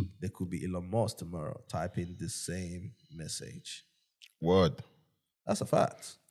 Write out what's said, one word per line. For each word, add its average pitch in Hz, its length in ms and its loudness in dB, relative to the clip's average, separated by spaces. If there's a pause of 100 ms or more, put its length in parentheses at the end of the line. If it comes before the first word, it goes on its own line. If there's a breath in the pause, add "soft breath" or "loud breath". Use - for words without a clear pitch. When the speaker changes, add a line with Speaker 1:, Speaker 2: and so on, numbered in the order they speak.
(180)
Speaker 1:
they 90 120 -4
could 92 180 -6
be 85 160 -4
Elon 90 260 -4
Musk 107 280 2
tomorrow 82 500 -6
typing 87 500 -2
the 85 120 -4
same 90 600 -6 (220)
message." - 680 -10 (560)
Speaker 2:
Word. 90 320 8 (760)
Speaker 1:
That's - 140 2
a - 60 -2
fact. - 500 2 (140)